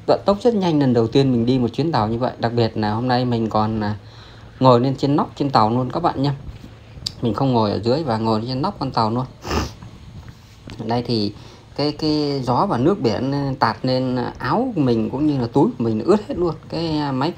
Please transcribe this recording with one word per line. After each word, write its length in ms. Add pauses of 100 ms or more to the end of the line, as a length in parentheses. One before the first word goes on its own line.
vận 180
tốc 160
rất 120
nhanh, 260
lần 140
đầu 140
tiên 240
mình 140
đi 140
một 80
chuyến 240
tàu 160
như 100
vậy. 220
Đặc 160
biệt 220
là 140
hôm 160
nay 180
mình 240
còn, 320
à, 140 (640)
ngồi 200
lên 160
trên 200
nóc 200
trên 140
tàu 200
luôn 220
các 120
bạn 180
nhé. 100 (920)
Mình 120
không 200
ngồi 180
ở 120
dưới 200
và 140
ngồi 300
trên 140
nóc 180
con 120
tàu 200
luôn. 140 (1600)
Đây 180
thì 300 (420)
cái, 160
cái 520
gió 260
và 80
nước 240
biển 320 (260)
tạt 240
lên 340 (220)
áo 360
của 60
mình 280
cũng 180
như 120
là 80
túi 180 (120)
của 60
mình 200
ướt 240
hết 100
luôn. 180 (140)
Cái 420
máy 260